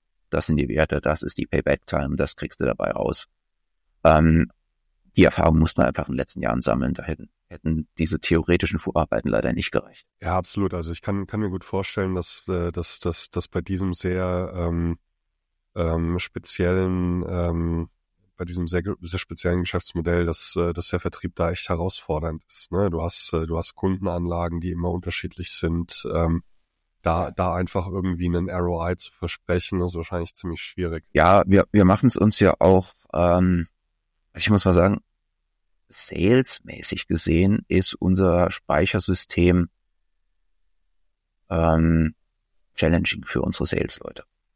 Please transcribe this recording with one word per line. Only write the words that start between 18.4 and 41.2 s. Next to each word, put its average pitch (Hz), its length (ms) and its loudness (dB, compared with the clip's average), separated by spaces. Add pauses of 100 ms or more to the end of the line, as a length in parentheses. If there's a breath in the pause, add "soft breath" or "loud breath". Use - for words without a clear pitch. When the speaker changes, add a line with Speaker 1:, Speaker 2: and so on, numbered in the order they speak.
Speaker 2:
diesem 87 220 -6
sehr 87 160 -2
ge-, 95 180 -6
sehr 87 180 -8
speziellen 87 420 -2
Geschäftsmodell, 87 640 -2
dass, - 320 -4
äh, 87 160 0
dass 85 160 -6
der 90 100 -4
Vertrieb - 380 -8
da 85 140 0
echt - 180 -8
herausfordernd 82 800 -4
ist, - 240 -16
ne? 95 180 0
Du 82 120 -4
hast, - 300 -6
äh, 82 140 -2
du 82 100 -4
hast - 200 -8
Kundenanlagen, 87 840 -2
die 87 100 -6
immer 87 200 -4
unterschiedlich 90 600 -8
sind. 85 600 -4
Ähm, 85 300 0 (600)
da, 82 280 -2
da 90 240 -2
einfach 90 320 -4
irgendwie 90 400 -4
einen 87 220 -2
R 90 180 -4
O 85 220 -2
I 90 80 -2
zu - 160 -16
versprechen, 90 680 -4
ist 87 140 -2
wahrscheinlich 85 400 -8
ziemlich 85 260 -10
schwierig. 82 520 -8
Speaker 1:
Ja, 90 340 6
wir, 95 240 6
wir 101 140 6
machen's 110 320 6
uns 107 240 4
ja 95 180 6
auch, 95 340 6 (200)
ähm, 87 560 4 (640)
also - 120 -4
ich 104 60 2
muss 104 140 6
mal 92 100 6
sagen, 92 260 4 (880)
salesmäßig - 1160 -2
gesehen 87 640 2
ist - 260 2
unser 90 560 2
Speichersystem, 87 1200 0 (1800)